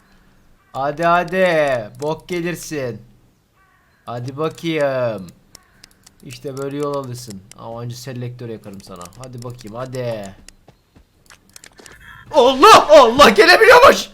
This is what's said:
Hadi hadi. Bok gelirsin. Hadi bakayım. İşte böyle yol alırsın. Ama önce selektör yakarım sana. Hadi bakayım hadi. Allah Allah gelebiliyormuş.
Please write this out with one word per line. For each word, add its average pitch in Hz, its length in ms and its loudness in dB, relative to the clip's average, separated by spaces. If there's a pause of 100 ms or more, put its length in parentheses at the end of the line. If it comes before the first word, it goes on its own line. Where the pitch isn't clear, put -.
(720)
Hadi 143 300 -6
hadi. 175 420 0 (560)
Bok 160 280 -8
gelirsin. 160 720 -10 (1040)
Hadi 120 320 -12
bakayım. 139 920 -6 (960)
İşte 135 340 -16
böyle 139 200 -10
yol 143 180 -6
alırsın. 123 460 -14 (160)
Ama 117 240 -16
önce 120 140 -14
selektör 123 540 -14
yakarım 104 320 -18
sana. 90 220 -20 (140)
Hadi 123 260 -18
bakayım 117 320 -18
hadi. 120 600 -12 (2000)
Allah 269 580 6
Allah 262 400 6
gelebiliyormuş. 453 840 4